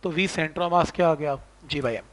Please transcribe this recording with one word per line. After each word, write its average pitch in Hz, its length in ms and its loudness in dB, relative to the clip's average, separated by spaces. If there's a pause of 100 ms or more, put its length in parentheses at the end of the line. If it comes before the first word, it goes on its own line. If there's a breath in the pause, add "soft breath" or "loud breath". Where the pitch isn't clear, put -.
तो 180 80 -2
V 156 60 -4
center 170 400 -2
of 175 120 0
mass 175 220 4
क्या 175 180 4
आ 160 40 4
गया? 147 240 -2 (300)
G - 40 -8
by 131 200 -2
M। 104 100 -4 (120)